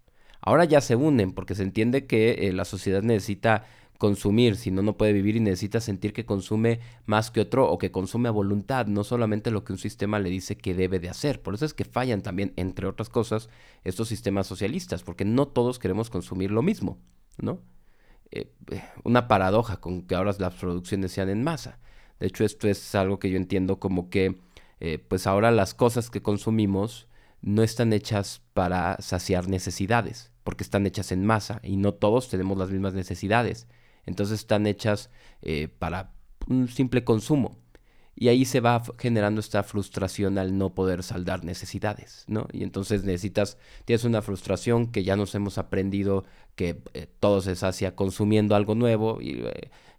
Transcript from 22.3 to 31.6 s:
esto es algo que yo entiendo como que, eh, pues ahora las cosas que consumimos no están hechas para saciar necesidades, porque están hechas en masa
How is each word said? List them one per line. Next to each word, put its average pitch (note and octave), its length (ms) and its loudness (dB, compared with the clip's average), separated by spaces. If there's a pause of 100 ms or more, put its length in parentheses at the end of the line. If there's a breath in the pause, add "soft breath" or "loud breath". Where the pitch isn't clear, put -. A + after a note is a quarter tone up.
esto - 240 0
es - 260 -2
algo G2 240 2
que G2 120 -2
yo F#2 60 0
entiendo F#2 420 0
como F2+ 320 -2
que, F#2+ 300 0 (400 soft breath)
eh, D#2+ 180 -4
pues - 280 -4
ahora G2+ 240 4
las G#2 240 4
cosas A#2+ 360 2
que G2+ 120 -6
consumimos G#2 840 0 (320 soft breath)
no G#2 220 2
están A2+ 300 2
hechas G2+ 500 -2 (120)
para F2+ 460 0
saciar F2+ 480 -2
necesidades, F#2+ 840 -2 (100)
porque - 220 -8
están G2+ 220 0
hechas F#2+ 260 -4
en F#2 120 2
masa A2 380 0